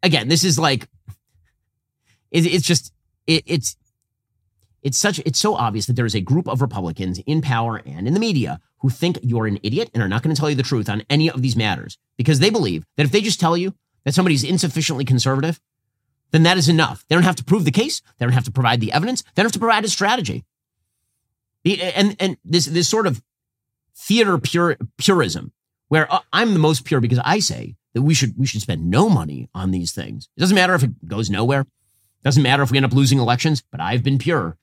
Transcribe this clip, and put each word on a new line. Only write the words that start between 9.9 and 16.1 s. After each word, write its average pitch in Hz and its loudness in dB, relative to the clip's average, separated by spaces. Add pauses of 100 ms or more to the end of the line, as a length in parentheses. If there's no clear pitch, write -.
and 117 -2
are 98 -2
not 107 -2
gonna 156 0
tell 151 0
you 147 0
the 127 0
truth 113 -2
on 107 -6
any 156 2
of 131 -4
these 123 0
matters 107 -4 (200)
because 139 2
they 180 4
believe 113 -2 (120)
that 151 2
if 131 -2
they 208 2
just 208 -2
tell 170 2
you 185 -2 (300)
that 135 -2
somebody's 165 2
insufficiently 143 -2
conservative, 135 0 (720)